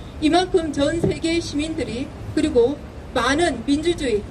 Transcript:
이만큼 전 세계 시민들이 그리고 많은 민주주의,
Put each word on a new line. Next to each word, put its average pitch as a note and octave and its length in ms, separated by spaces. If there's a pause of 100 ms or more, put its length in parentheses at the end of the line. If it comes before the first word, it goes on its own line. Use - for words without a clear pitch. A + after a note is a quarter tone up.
(200)
이만큼 E4 520
전 D4 280
세계 E4 400
시민들이 D4 680 (280)
그리고 B3+ 440 (340)
많은 C4 540
민주주의, D4 640